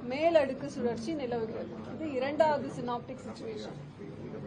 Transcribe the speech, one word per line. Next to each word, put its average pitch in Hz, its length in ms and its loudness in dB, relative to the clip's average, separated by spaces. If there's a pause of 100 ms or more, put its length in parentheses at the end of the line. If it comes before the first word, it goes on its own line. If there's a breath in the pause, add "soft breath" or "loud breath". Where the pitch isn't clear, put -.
மேலடுக்கு 285 580 6
சுழற்சி 240 480 -2
நிலவுகிறது. 233 600 -2 (200)
இது 311 180 -4
இரண்டாவது 285 560 4
சினாப்டிக் 240 580 -6
சிச்சுவேஷன். 214 520 -8 (680)